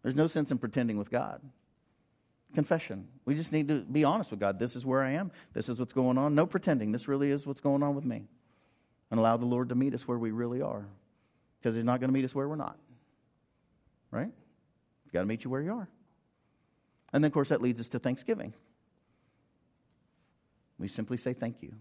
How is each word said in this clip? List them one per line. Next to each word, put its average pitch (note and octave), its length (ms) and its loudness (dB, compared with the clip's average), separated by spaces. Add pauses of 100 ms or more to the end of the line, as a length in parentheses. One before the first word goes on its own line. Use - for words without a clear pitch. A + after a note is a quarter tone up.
There's B2+ 120 -2
no D#3 140 4
sense D3+ 220 0
in C3 80 0
pretending A#2 380 0
with G#2 140 -4
God. - 320 -2 (1120)
Confession. D3 540 0 (160)
We C#3 100 2
just D#3 160 -4
need D#3 180 2
to D3 120 2
be C#3+ 240 2
honest F3 260 2
with G#2 80 -8
God. G2 200 0
"This B2 180 -2
is B2 100 -6
where C3 160 2
I C3 100 0
am. F3 200 -2 (200)
This - 160 -4
is A#2+ 100 -4
what's B2 140 -4
going B2+ 240 4
on." C#3+ 180 2
No D#3 120 6
pretending. B2 460 0
This A#2+ 160 -4
really C#3 220 2
is C#3+ 160 0
what's C#3 140 -8
going C#3 220 2
on C#3+ 120 0
with C#3+ 100 -6
me. A2 240 -6 (800)
And A2+ 80 2
allow A2+ 180 6
the A#2+ 100 0
Lord B2 240 0
to B2 40 -2
meet C3+ 200 2
us A#2+ 120 -8
where A#2+ 120 -2
we A2+ 120 -2
really A#2+ 320 -4
are. G#2 240 -4 (760)
'Cause A#2 120 2
he's A#2 100 0
not B2 160 2
gonna C3 120 2
meet C3+ 120 2
us C3 100 -6
where C#3 140 -2
we're D3+ 80 -6
not. - 220 -8 (1300)
Right? - 200 -4 (720)
He's - 100 -20
gotta F2+ 140 0
meet A2 180 -4
you B2+ 60 -6
where C3 120 -2
you F3 120 -4
are. A3+ 140 -8 (1200)
And D3 120 4
then, D3 60 4
of - 20 -14
course, C#3 160 2
that - 140 2
leads A#2+ 180 0
us A#2 80 -8
to B2 100 -4
thanksgiving. B2+ 560 -4 (2250)
We G2 100 -8
simply A2+ 280 -6
say, B2 160 -4
"Thank A#2 300 -8
you." - 180 -16